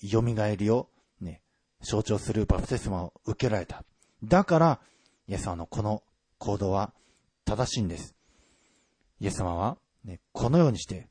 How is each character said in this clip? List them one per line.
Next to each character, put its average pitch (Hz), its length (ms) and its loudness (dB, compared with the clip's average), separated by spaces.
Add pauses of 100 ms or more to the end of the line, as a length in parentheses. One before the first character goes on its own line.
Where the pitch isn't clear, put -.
蘇 107 180 2
り 107 500 0
を、 123 200 0 (300)
ね、 85 200 -12 (420)
象 107 200 0
徴 104 160 -2
す - 140 -4
る 104 140 0
バ 95 120 2
プ - 100 -4
テ 127 100 -2
ス - 120 -6
マ 90 140 -2
を - 100 -12 (100)
受 113 220 -2
け 110 60 2
ら 101 60 0
れ 87 80 -6
た。 - 180 -16 (380)
だ 175 220 6
か 165 140 4
ら、 156 220 6 (480)
イ 95 60 -6
エ 90 40 -4
ス - 60 -6
様 87 120 -4
の 82 100 -10
こ - 160 -6
の 107 200 -2 (360)
行 101 200 -2
動 98 120 0
は 98 220 0 (520)
正 123 220 -2
し - 120 -6
い 113 40 0
ん 92 60 0
で 82 80 -6
す。 - 180 -14 (1040)
イ 101 80 -4
エ - 20 0
ス - 80 -6
様 87 160 -2
は、 104 240 -2 (260)
ね、 92 160 -14 (120)
こ 120 180 0
の 160 80 6
よ 160 100 8
う 120 40 4
に 95 60 -4
し - 80 -10
て、 95 240 -12